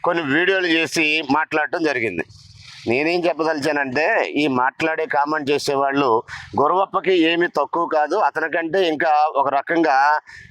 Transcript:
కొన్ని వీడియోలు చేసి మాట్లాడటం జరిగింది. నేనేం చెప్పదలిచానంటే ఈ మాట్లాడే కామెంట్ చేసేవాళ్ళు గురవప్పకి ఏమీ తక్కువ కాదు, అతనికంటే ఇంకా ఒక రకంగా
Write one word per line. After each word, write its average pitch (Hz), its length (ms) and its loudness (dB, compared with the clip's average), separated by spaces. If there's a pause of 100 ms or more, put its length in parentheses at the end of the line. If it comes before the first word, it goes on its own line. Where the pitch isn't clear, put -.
కొన్ని 170 200 0
వీడియోలు 180 440 2
చేసి 160 640 0
మాట్లాడటం 156 520 0
జరిగింది. 110 400 -2 (640)
నేనేం 160 380 0
చెప్పదలిచానంటే 151 1040 0
ఈ 143 180 0
మాట్లాడే 156 580 -2
కామెంట్ 147 440 -2
చేసేవాళ్ళు 139 760 0 (380)
గురవప్పకి 185 520 0 (100)
ఏమీ 170 240 2
తక్కువ 160 380 -2
కాదు, 151 300 0
అతనికంటే 165 720 -2
ఇంకా 156 240 0 (240)
ఒక 139 140 0
రకంగా 147 720 2 (320)